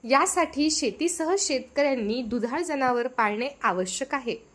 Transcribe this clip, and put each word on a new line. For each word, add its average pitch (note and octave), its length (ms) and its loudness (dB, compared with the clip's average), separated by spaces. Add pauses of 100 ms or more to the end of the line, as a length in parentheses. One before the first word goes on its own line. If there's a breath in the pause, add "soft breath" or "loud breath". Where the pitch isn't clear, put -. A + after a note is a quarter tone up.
यासाठी D4+ 640 2
शेतीसह D#4 680 0
शेतकऱ्यांनी C4 840 0
दुधाळ A#3+ 400 -2
जनावर B3+ 440 0
पाळणे A#3 420 0 (140)
आवश्यक F#3 520 -2
आहे. A#3+ 220 -4 (180)